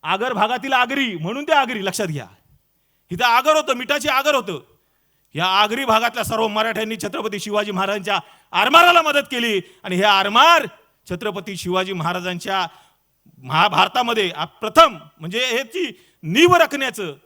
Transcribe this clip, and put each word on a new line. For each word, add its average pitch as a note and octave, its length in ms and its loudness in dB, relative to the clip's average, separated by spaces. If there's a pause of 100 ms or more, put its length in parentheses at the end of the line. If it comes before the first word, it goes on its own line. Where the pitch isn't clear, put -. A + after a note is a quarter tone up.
आगर G3 300 -2
भागातील B3 400 -2
आगरी, B3 440 -2
म्हणून G#3+ 260 -8
ते D#4 80 -2
आगरी, B3+ 340 0
लक्षात F#3+ 220 -4
घ्या. C#3+ 200 -8 (840)
इथं F3+ 140 -4
आगर B3+ 320 4
होतं, D4+ 180 0
मिठाची C4 340 -4
आगर C#4 280 0
होतं. F#3 240 -4 (760)
या D#3+ 120 -2
आगरी G#3+ 400 0
भागातल्या A3+ 380 0
सर्व A3 240 -2
मराठ्यांनी A3 560 -4
छत्रपती G#3 360 -8
शिवाजी G#3 320 -4
महाराजांच्या G3 480 -4 (320)
आरमाराला E4 500 6
मदत C#4+ 300 0
केली A#3 300 -2 (220)
आणि F3+ 120 -6
हे F#3+ 80 0
आरमार G#3+ 640 4 (420)
छत्रपती F#3+ 480 -8
शिवाजी F#3 360 -4
महाराजांच्या F3+ 760 -4 (680)
महाभारतामध्ये F#3+ 920 0
आ-, D#3+ 160 -8
प्रथम A3 520 4 (220)
म्हणजे G3 260 -6
ह्याची B3+ 600 -6 (180)
नीव D4+ 320 4
राखण्याचं C4+ 520 -2 (180)